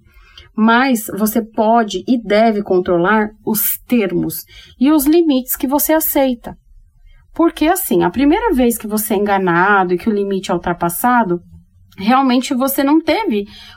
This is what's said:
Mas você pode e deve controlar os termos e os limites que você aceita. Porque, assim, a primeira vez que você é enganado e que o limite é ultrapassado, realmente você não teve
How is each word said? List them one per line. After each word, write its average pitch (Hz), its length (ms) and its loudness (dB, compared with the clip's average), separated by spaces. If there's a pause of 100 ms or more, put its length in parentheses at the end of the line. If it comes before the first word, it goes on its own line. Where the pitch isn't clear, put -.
(560)
Mas 226 500 2 (120)
você 214 240 -2
pode 220 680 0
e 240 120 0
deve 208 420 2
controlar 185 680 0 (180)
os - 400 -4
termos 175 520 -2 (420)
e 269 100 4
os 311 140 2
limites 302 500 2
que 269 140 -4
você 294 240 0
aceita. 269 640 -2 (760)
Porque, 330 320 0
assim, 320 360 0
a 175 80 0
primeira 320 440 0
vez 240 240 2
que - 80 -12
você 214 280 -4
é 190 40 0
enganado 190 760 2
e 175 60 0
que - 100 -8
o 214 40 2
limite 196 380 -4
é 185 40 -2
ultrapassado, 175 840 -2 (560)
realmente 254 580 0
você 269 280 -2
não 294 180 2
teve 311 440 -2 (320)